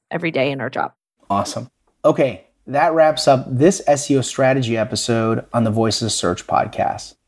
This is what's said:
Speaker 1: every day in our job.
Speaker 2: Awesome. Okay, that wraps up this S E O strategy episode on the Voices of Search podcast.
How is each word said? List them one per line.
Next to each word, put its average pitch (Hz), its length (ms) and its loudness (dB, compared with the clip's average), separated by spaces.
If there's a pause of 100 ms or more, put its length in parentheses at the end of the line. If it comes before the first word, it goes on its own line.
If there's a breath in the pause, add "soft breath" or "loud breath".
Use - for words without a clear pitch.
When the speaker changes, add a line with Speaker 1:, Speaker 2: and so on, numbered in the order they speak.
Speaker 1:
every 170 220 -6
day 139 180 -2
in 135 100 -6
our 117 100 -6
job. - 240 -6 (360)
Speaker 2:
Awesome. 101 400 -4 (340)
Okay, 139 440 0 (180)
that 147 260 0
wraps 156 360 2
up 147 200 4
this 147 380 2
S 143 240 2
E 139 80 4
O 131 40 2
strategy 131 540 0
episode 113 800 -2
on 120 100 2
the 113 60 0
Voices 110 320 0
of 113 100 -2
Search - 360 -2
podcast. - 680 -4 (140)